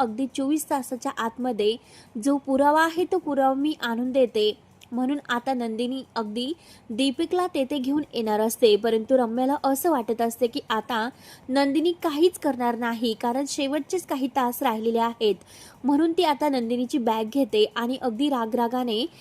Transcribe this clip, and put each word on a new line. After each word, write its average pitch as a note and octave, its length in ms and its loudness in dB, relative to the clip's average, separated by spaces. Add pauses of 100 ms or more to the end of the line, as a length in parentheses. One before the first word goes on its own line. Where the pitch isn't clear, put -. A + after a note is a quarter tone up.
अगदी A#3+ 340 -2
चोवीस C#4+ 360 -2
तासाच्या C4+ 480 -4
आतमध्ये A3+ 580 -2 (480)
जो C#4 120 2
पुरावा C#4+ 480 4
आहे E4 200 0
तो F#4+ 140 0
पुरावा C4+ 360 2
मी C#4+ 280 0
आणून B3 300 -4
देते. G#3+ 460 2 (340)
म्हणून B3+ 260 -2 (100)
आता B3 260 -2
नंदिनी A#3+ 480 -4 (140)
अगदी A#3 360 -4 (380)
दीपिकला D4 560 0
तेथे D4 320 -2
घेऊन C#4 240 0 (120)
येणार G#3+ 260 0
असते, A3 360 4
परंतु A3+ 420 2
रम्याला B3+ 460 0
असं C#4 260 2
वाटत A#3 300 0
असते A#3 260 -2
की A#3+ 140 -2 (100)
आता A3+ 380 -4 (400)
नंदिनी C#4 440 2
काहीच E4+ 460 0
करणार B3 380 -2
नाही, A#3 440 -2
कारण B3+ 280 0
शेवटचेच D4 580 -4
काही C#4 200 -2
तास B3 360 -2
राहिलेले A3+ 360 0
आहेत. A3+ 360 0 (500)
म्हणून D4 280 2
ती F4 120 2
आता D4+ 240 2
नंदिनीची B3 500 -2
बॅग A3+ 260 0
घेते A3 520 2
आणि A#3 200 -2
अगदी B3+ 320 -2
रागरागाने A#3+ 760 0 (140)